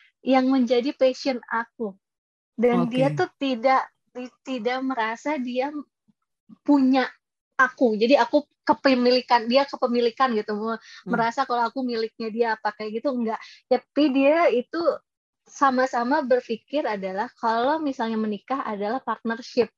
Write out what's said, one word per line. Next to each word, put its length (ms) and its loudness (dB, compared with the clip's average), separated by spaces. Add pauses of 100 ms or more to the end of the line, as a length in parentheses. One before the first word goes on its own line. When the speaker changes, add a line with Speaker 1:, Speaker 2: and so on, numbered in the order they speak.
(220)
Speaker 1:
yang 240 2
menjadi 480 2
passion 500 0
aku. 540 -8 (560)
Dan 340 2
dia 220 0
Speaker 2:
Oke. 80 -4
Speaker 1:
tuh 180 0
tidak, 460 0 (320)
ti-, 180 -12 (140)
tidak 340 -4
merasa 560 -4
dia 380 -4 (880)
punya 480 2 (480)
aku. 400 2
Jadi 160 4
aku 320 2 (160)
kepemilikan, 880 2
dia 160 4
kepemilikan 680 -2
gitu. 220 -4
Me-, 240 -6
Speaker 2:
Hmm. 320 -18
Speaker 1:
merasa 340 0
kalau 220 -2
aku 160 -6
miliknya 480 -6
dia 240 0
apa 180 -6
kayak 300 -8
gitu, 80 -2
enggak. 320 -4 (240)
Tapi 380 0 (100)
dia 400 4
itu 240 -4 (640)
sama-sama 800 0
berpikir 640 -2
adalah 480 -4
kalau 420 0
misalnya 380 -4
menikah 480 -4
adalah 400 -6
partnership. 640 -4 (100)